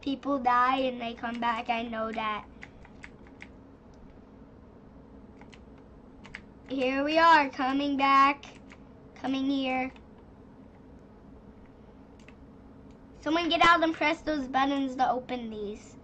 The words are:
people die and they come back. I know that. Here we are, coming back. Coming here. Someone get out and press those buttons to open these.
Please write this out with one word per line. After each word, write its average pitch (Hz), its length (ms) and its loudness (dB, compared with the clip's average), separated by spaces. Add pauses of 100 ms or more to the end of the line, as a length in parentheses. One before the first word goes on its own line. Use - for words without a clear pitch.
people 277 360 -4
die 247 420 2
and 254 200 -2
they 233 140 -8
come 233 260 -8
back. 233 300 -2
I 233 120 -2
know 226 300 -6
that. 214 320 -6 (4000)
Here 269 360 -2
we 311 140 2
are, 320 300 8
coming 277 480 -2
back. 277 480 4 (760)
Coming 269 260 -2
here. 262 460 0 (3250)
Someone 330 260 0
get 330 160 4
out 339 180 8
and 330 120 2
press 311 260 0
those 302 260 -4
buttons 269 500 0
to 269 140 2
open 247 380 -4
these. 214 560 -10